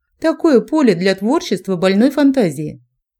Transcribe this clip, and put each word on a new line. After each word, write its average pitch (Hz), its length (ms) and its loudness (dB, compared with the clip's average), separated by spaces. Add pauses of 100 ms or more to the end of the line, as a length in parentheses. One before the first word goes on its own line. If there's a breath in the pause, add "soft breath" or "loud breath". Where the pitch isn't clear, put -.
(220)
Такое 320 400 2
поле 247 340 0
для 185 200 0
творчества 202 600 -4
больной 190 360 2
фантазии. 220 720 -2 (380)